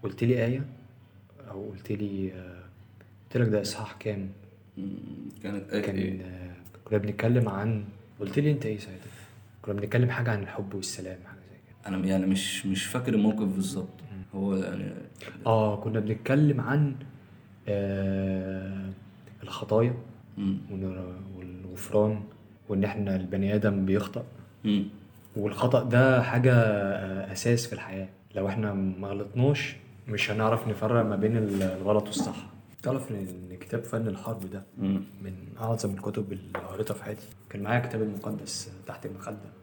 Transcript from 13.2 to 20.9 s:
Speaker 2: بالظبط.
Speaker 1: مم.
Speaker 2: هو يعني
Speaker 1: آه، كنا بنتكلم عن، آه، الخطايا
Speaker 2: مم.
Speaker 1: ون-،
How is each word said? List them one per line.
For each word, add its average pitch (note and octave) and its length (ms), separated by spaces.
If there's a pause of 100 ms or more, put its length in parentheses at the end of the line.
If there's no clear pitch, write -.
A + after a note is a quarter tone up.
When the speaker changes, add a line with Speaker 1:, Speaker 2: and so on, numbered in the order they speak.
Speaker 2:
بالظبط. F#2+ 420 (220)
Speaker 1:
مم. F#2+ 120 (160)
Speaker 2:
هو G2 160
يعني F#2+ 360 (540)
Speaker 1:
آه، A2 360
كنا A2+ 180
بنتكلم B2 600
عن، C#3+ 340 (720)
آه، F#2+ 1200 (540)
الخطايا A#2 500 (440)
Speaker 2:
مم. G2 200 (140)
Speaker 1:
ون-، F#2 440 (220)